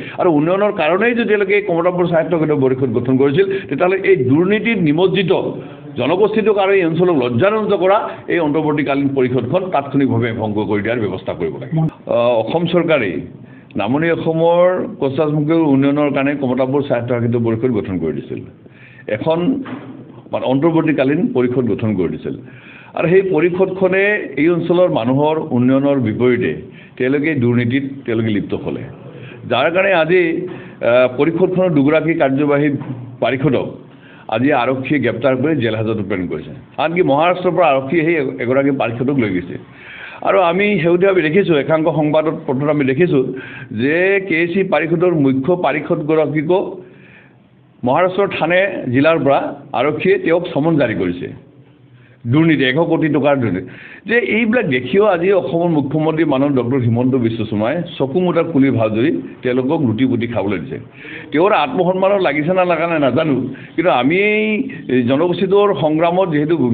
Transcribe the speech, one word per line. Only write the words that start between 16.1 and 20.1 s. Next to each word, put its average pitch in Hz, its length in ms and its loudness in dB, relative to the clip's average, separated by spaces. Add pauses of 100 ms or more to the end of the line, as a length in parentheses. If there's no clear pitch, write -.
কাৰণে 139 220 0
কমতাপুৰ 131 480 0
স্বায়ত্তশাসিত 120 520 -2
পৰিষদ 117 360 0
গঠন 98 280 -4
কৰি 78 140 -4
দিছিল। 65 260 -8 (680)
এখন, 160 320 -2 (920)